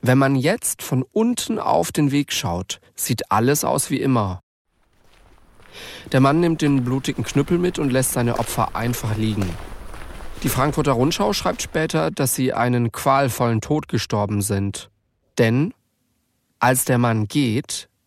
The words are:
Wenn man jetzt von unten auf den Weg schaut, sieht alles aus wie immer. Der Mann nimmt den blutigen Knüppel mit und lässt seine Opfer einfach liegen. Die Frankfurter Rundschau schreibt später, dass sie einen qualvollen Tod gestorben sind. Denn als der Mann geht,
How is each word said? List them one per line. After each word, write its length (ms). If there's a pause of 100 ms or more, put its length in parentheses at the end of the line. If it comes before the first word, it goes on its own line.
Wenn 160
man 160
jetzt 480
von 300
unten 480
auf 320
den 180
Weg 220
schaut, 480 (160)
sieht 340
alles 340
aus 240
wie 120
immer. 400 (1700)
Der 80
Mann 220
nimmt 200
den 240
blutigen 380
Knüppel 340
mit 220
und 140
lässt 220
seine 260
Opfer 340
einfach 420
liegen. 320 (920)
Die 60
Frankfurter 420
Rundschau 440
schreibt 280
später, 480
dass 240
sie 180
einen 380
qualvollen 680
Tod 260
gestorben 560
sind. 480 (480)
Denn 340 (840)
als 260
der 140
Mann 300
geht, 600 (180)